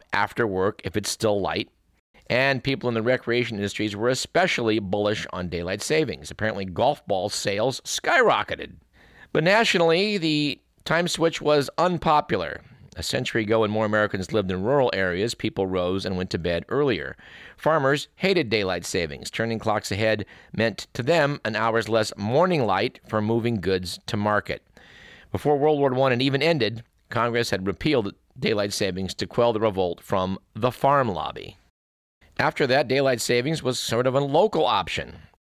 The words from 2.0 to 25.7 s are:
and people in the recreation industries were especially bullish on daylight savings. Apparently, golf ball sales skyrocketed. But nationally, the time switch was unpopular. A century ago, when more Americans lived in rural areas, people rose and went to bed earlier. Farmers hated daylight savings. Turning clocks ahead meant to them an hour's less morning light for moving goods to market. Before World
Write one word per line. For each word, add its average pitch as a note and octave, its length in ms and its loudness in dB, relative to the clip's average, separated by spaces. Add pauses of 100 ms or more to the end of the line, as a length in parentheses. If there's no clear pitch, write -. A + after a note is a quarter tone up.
and C3 340 0
people B2+ 240 -2
in A#2+ 60 0
the A2+ 80 0
recreation A#2 560 0
industries G2+ 380 -2
were G#2+ 120 -2
especially B2+ 720 0
bullish G#2 540 -2
on F2+ 160 -6
daylight F2 320 -4
savings. C3+ 500 -2
Apparently, G2+ 320 -4
golf G#2 440 -2
ball F#2+ 200 0
sales G#2+ 540 -2
skyrocketed. - 920 0 (580)
But D#3 100 2
nationally, G3 720 4
the D3+ 440 0 (240)
time E3+ 240 0
switch D#3+ 320 0
was D3 360 2
unpopular. D3+ 840 0 (340)
A - 80 -6
century B2 400 -2
ago, A2+ 180 2
when G#2 100 2
more A2 140 0
Americans G#2 460 0
lived G2+ 200 0
in F#2 120 -2
rural C3 300 2
areas, F#2+ 420 0
people G2 320 -2
rose F#2 380 0
and F#2 100 -4
went F2+ 140 -4
to G#2+ 80 -2
bed E2+ 320 -2
earlier. A2+ 480 -2 (400)
Farmers D3 580 2
hated F3+ 340 0
daylight F#2 360 0
savings. D#2+ 440 -4
Turning A2+ 300 -4
clocks G#2+ 320 -2
ahead G#2+ 340 0 (280)
meant A2 400 -2
to B2+ 100 -6
them D3 400 2
an A2 120 -2
hour's A2 340 0
less A2 280 2
morning C#3 480 2
light G2+ 420 0
for G#2+ 140 0
moving A2+ 340 0
goods F#2 520 -2
to - 80 -4
market. G#2 480 -2 (680)
Before C#3+ 260 2
World D3 220 2